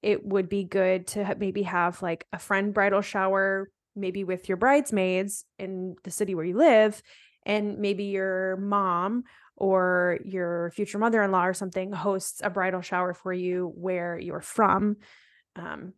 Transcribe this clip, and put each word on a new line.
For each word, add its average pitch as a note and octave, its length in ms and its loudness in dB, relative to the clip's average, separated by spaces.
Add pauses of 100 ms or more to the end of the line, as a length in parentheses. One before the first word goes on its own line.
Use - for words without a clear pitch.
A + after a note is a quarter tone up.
it G#3 240 0
would F#3+ 240 0
be G3+ 160 -2
good F#3 420 2
to G#3 160 -4
ha-, F#3+ 140 -2
maybe G3 260 -2
have, F3 380 0
like, E3+ 320 -6
a F#3+ 60 -10
friend G3+ 340 0
bridal G3+ 280 4
shower, G3 680 0 (240)
maybe G3 300 -4
with F#3 240 -4
your A3+ 80 0
bridesmaids G3+ 880 2 (120)
in F#3 460 -8
the F3+ 80 -12
city F#3+ 240 -2
where D#3+ 80 -2
you F3+ 140 -2
live, A3 440 6 (440)
and G#3 320 -2
maybe G3+ 260 -2
your F#3+ 540 -2
mom G3+ 680 0 (320)
or F3+ 720 2
your E3+ 460 -4
future G#3 280 -4
mother-in-law G#3 460 4
or F#3 80 2
something F#3+ 400 -6
hosts F#3+ 500 -4
a G3+ 60 0
bridal F#3 320 -2
shower F3+ 320 -2
for F#3 180 -8
you F3+ 460 -2
where F3 420 -4
you're F3 220 -8
from. G#3 560 2 (580)
Um, E3+ 420 -12